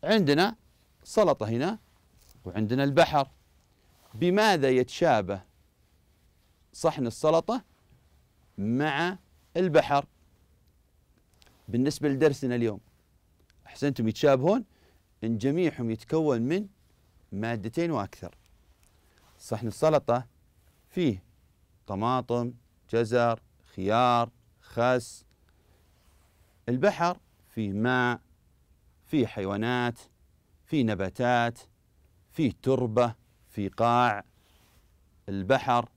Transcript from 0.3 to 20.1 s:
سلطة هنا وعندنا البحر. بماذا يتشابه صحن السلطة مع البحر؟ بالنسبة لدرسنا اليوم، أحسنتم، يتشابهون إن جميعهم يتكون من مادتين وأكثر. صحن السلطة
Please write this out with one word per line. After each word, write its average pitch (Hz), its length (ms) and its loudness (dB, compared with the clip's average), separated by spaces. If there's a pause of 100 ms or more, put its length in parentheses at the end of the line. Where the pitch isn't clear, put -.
سلطة 151 440 2
هنا 151 300 -2 (680)
وعندنا 107 400 -2
البحر. 143 440 2 (880)
بماذا 175 560 2
يتشابه 123 720 2 (1300)
صحن 151 340 -2
السلطة 165 580 0 (920)
مع 147 600 -2 (380)
البحر؟ 147 500 2 (1600)
بالنسبة 143 400 -2
لدرسنا 139 460 0
اليوم، 113 260 -2 (840)
أحسنتم، 123 420 -4
يتشابهون 147 560 2 (600)
إن 113 140 -4
جميعهم 139 520 -2
يتكون 139 520 -2
من 180 260 -4 (640)
مادتين 113 580 -6
وأكثر. 101 440 -8 (1040)
صحن 117 280 -8
السلطة 127 600 0 (640)